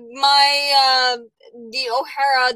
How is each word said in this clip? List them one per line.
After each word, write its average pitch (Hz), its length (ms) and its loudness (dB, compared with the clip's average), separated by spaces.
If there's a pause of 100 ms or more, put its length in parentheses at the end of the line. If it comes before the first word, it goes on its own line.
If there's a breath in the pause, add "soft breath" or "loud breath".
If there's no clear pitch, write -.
(120)
my, 277 1040 2
uh, - 20 -8 (520)
the 254 200 -10
O'Hara 254 640 0